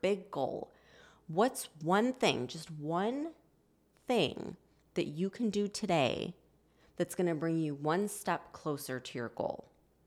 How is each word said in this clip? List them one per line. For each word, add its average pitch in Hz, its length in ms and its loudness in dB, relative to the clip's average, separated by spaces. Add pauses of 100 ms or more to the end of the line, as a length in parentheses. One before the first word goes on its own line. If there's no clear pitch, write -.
big 190 300 0
goal. - 420 -4 (540)
What's 220 420 0 (140)
one 202 300 4
thing, 139 340 2
just 160 240 -10
one 190 640 -2 (760)
thing - 500 0 (380)
that - 140 0
you 160 200 -2
can 220 220 0
do 202 160 2
today 175 680 2 (640)
that's - 200 -2
gonna 175 180 4
bring 165 240 0
you 151 160 0
one 156 320 0
step - 460 -4
closer 139 480 -4
to - 180 -8
your 117 120 -4
goal? - 340 -2 (420)